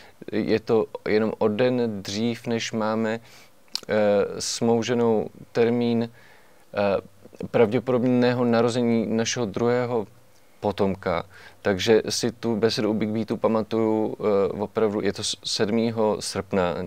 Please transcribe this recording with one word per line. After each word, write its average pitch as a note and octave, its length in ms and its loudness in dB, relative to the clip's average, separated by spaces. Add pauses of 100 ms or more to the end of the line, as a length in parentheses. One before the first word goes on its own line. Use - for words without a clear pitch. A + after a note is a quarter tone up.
(320)
je G#2 280 0
to A2 260 2 (220)
jenom G#2+ 300 2
o A2 100 2
den A#2 540 -2
dřív, A2+ 440 -4
než A#2 260 -4
máme, A2 480 -2 (680)
eh, - 60 0 (440)
smouženou A#2 880 0 (260)
termín, A#2+ 580 0 (640)
eh, - 760 -4
pravděpodobného B2 920 2
narození A#2 600 2
našeho A2+ 400 -2
druhého A#2+ 600 0 (540)
potomka. F#2+ 640 0 (380)
Takže G#2 460 4
si A2 240 -2
tu A#2 240 -4
Besedu A2 340 0
u A2+ 40 0
Big G#2+ 140 -2
Beatu A2 280 -4
pamatuju, A2 840 0
eh, G2 320 2
opravdu, G#2 480 -2
je G2 120 0
to G#2+ 120 -8
s-, - 200 -4
sedmého A2+ 760 0
srpna F#2+ 540 -2 (120)